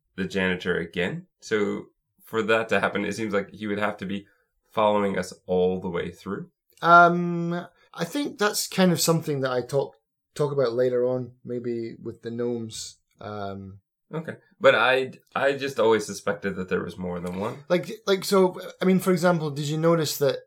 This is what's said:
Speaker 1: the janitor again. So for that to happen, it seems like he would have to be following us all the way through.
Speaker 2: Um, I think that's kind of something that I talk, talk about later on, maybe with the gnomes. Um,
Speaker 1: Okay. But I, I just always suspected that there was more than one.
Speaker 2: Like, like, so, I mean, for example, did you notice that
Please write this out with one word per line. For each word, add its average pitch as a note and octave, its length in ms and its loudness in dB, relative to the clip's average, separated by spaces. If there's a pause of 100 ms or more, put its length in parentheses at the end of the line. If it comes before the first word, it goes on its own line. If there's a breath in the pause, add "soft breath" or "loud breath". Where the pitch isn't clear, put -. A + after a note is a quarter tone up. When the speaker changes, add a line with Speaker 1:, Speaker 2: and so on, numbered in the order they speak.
(160)
Speaker 1:
the F#2+ 100 -4
janitor F#2 520 -2
again. F2+ 480 -4 (140)
So G#2 480 -4 (360)
for A2 200 -4
that A2 260 2
to G2 100 2
happen, G2+ 240 0
it F#2+ 100 -4
seems G#2+ 200 -4
like G2 180 -2
he G#2 160 -10
would G2+ 120 -2
have G#2 180 -2
to - 80 -10
be G2 200 -8 (440)
following G#2 480 2
us F#2 160 -6 (140)
all F#2 340 2
the F#2 80 -6
way F2 220 -4
through. G#2 380 -10 (340)
Speaker 2:
Um, F3 840 4 (260 soft breath)
I E3+ 120 -8
think C#4+ 320 -6
that's G#3 300 -2
kind F#3 240 4
of D#3+ 100 0
something D3+ 400 0
that C3 100 -2
I B2 100 0
talk, C3+ 340 -2 (400)
talk D3 160 0
about C3 220 2
later B2 320 2
on, B2+ 260 -2 (120)
maybe A#2 580 -6
with A2+ 200 -12
the A#2 100 -10
gnomes. A#2 680 -6 (220)
Um, G2 600 -12 (340)
Speaker 1:
Okay. D#3+ 220 -8 (240 soft breath)
But C3 160 6
I, B2+ 380 2 (200)
I C#3 200 0
just C3+ 260 -4
always A2 260 4
suspected G2+ 520 -4
that F#2 100 -6
there F#2+ 160 -2
was F#2 140 -10
more F2+ 240 -6
than F2+ 180 -6
one. B2 300 -8
Speaker 2:
Like, F3 200 0 (160)
like, F#3+ 200 0
so, F#3+ 340 2 (220)
I F3+ 40 0
mean, F#3 140 4
for F#3 140 2
example, E3 380 2
did C#3+ 180 -4
you D#3 80 -2
notice D#3+ 400 2
that C3+ 300 0